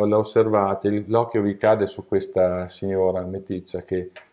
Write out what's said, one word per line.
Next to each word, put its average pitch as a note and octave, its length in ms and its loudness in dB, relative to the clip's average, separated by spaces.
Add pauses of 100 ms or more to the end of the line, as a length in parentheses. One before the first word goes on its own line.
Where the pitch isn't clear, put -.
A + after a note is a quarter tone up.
la G#2+ 120 4
osservate, G#2+ 680 2
il, G#2 220 0
l'occhio A2+ 340 0
vi G2+ 140 0
cade G#2+ 300 2
su - 200 -10
questa F#2 640 0
signora F#2+ 580 -2
meticcia F#2 560 -8
che F2+ 300 -6 (200)